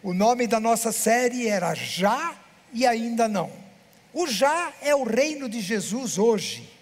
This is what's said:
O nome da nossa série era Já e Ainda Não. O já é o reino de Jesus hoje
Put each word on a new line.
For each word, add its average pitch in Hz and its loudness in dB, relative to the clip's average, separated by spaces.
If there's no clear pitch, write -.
O 185 -4
nome 240 4
da 220 2
nossa 226 2
série 240 2
era 175 0
Já 202 -2
e 247 0
Ainda 233 0
Não. 180 -2
O 330 -2
já 294 0
é 285 2
o 269 0
reino 269 0
de 233 -6
Jesus 196 -4
hoje 208 0